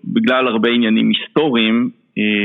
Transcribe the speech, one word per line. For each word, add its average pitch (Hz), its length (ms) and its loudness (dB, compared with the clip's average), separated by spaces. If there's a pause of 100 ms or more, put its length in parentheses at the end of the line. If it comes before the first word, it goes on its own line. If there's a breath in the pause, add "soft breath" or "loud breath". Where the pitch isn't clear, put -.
בגלל 127 440 0
הרבה 113 220 0
עניינים 113 380 2
היסטוריים, 117 800 0 (280)
אה, 104 40 -2 (220)